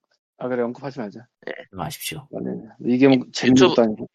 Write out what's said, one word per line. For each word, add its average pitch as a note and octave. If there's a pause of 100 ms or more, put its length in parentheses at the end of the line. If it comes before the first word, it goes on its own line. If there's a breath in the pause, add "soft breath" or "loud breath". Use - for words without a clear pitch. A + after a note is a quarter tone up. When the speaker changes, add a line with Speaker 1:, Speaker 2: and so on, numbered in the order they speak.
(420)
Speaker 1:
아, C3
그래, B2
언급하지 C3
말자. A2+ (180)
Speaker 2:
네. - (180)
Speaker 3:
마십시오. -
Speaker 1:
네, A2+
네. A#2+
이게 C3
뭐 C3+
Speaker 2:
유-, B2
Speaker 1:
재밌는 B2+
Speaker 2:
유튜브, D#3+
Speaker 1:
것도 B2
아니고. A2